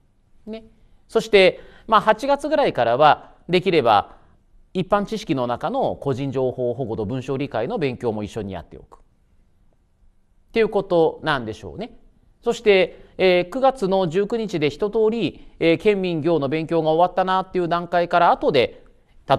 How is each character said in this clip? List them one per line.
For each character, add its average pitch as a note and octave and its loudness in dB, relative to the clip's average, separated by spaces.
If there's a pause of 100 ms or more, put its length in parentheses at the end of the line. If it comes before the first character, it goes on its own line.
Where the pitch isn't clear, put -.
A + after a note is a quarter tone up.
(480)
ね。 A3 -16 (420)
そ - 0
し A3 -6
て、 F#3+ 4 (260)
ま A3 4
あ、 - 6
八 A3 0
月 C#4 0
ぐ D4+ 2
ら C#4 2
い E3+ 0
か B2 0
ら A#2 2
は、 D3 4 (140)
で F3 2
き F#3+ -2
れ D#3+ 4
ば G#2 2 (580)
一 F#3 -4
般 G3+ 0
知 A3 -8
識 D#3 -4
の B2 -2
中 A#2+ -4
の G#3 -4
個 C#3 -6
人 C3+ -6
情 C3 -2
報 A#2+ -6
保 B2+ -8
護 G#2+ -8
と A2 -6
文 B2 -8
章 C3+ -6
理 C#3 -6
解 A#2 -6
の A#3 -8
勉 C3+ -6
強 A#2+ -4
も G#2 -8
一 G2+ -12
緒 A2 -10
に G2 -12
や E2+ -12
っ - -20
て - -20
お - -20
く。 - -20
っ - -20 (1500)
て A3+ 0
い A3+ 4
う G#3 0
こ G3+ -2
と E3+ 0
な D3 -2
ん A#2+ -8
で G#2+ -10
し - -18
ょ D#2 -14
う - -14
ね。 A3+ -14 (460)
そ A#3 -2
し A3+ -8
て、 - 2
え F3+ 2
ー、 - -20
九 C4 -8
月 C4 0
の F#3+ 0
十 F#3+ 0
九 A#3 -4
日 G3+ -6
で D3 0
一 G#3 -4
通 A3+ -2 (120)
り、 A3 -6 (120)
え E3 4
ー、 E3 0
県 G#3 0
民 E3+ -2
行 D#3+ 0
の C#3 -2
勉 D#3 -4
強 E3 0
が D#3 0
終 E3+ 4
わ F3+ -10
っ - -20
た F#3 0
な F#3+ 0
っ F#3 -14
て F#3 -4
い F3+ 0
う E3+ -4
段 E3+ -2
階 F3 -2
か F3 2
ら F3 6
後 G#3 0
で、 B2 0 (560)